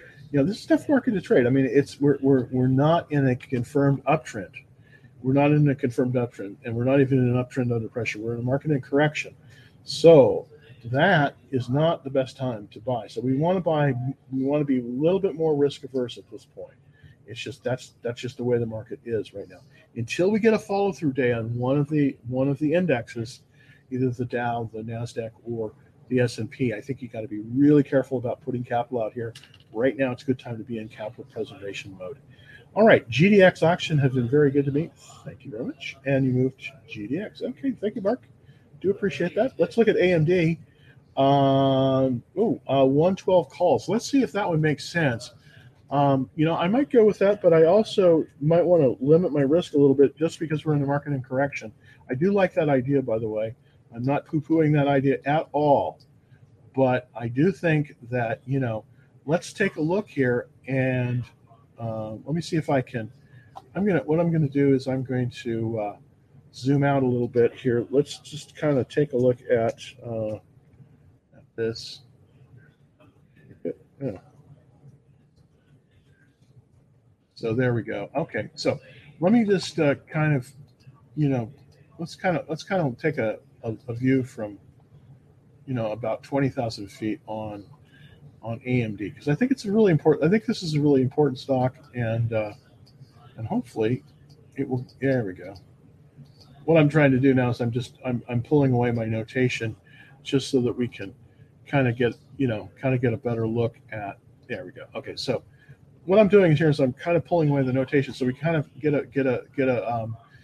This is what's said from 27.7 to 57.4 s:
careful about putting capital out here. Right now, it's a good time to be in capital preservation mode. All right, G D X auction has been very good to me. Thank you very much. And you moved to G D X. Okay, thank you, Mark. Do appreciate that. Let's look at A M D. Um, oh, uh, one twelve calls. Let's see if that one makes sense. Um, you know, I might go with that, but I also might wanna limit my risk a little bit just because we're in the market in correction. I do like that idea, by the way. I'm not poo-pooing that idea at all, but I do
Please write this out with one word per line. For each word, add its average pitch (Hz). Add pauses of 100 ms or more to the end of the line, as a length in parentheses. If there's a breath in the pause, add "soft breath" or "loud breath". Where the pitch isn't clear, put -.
careful 131
about 117
putting 123
capital 120
out 107
here. 117 (380 loud breath)
Right 113
now, 131
it's 120
a -
good 127
time 120
to 110
be 113
in 107
capital 110
preservation 98
mode. 90 (560 loud breath)
All 202
right, 180
G 135
D 202
X -
auction 165
has 135
been 123
very 143
good 139
to 139
me. 156 (340)
Thank -
you 139
very 110
much. - (120)
And 135
you 127
moved 127
to - (200)
G 104
D 135
X. -
Okay, 254
thank 214
you, 233
Mark. 208 (540 soft breath)
Do 175
appreciate 190
that. 247
Let's 170
look 220
at 180
A 180
M 160
D. 170 (580 soft breath)
Um, 135 (120)
oh, 180
uh, 135
one 151
twelve 180
calls. 160
Let's 208
see 269
if -
that 202
one 160
makes 151
sense. 139 (580 soft breath)
Um, 139
you 156
know, 165
I 165
might 262
go 226
with 202
that, 202
but 175
I 160
also 180 (160)
might 160
wanna 156
limit 156
my 147
risk 151
a -
little 139
bit 139
just 160
because 156
we're 151
in 143
the 135
market 143
in 131
correction. 127 (380 soft breath)
I 127
do 170
like 196
that 160
idea, 135
by 113
the 113
way. 110 (400 soft breath)
I'm 117
not 139
poo-pooing 156
that 143
idea 135
at 151
all, 139 (760 soft breath)
but 127
I 117
do 139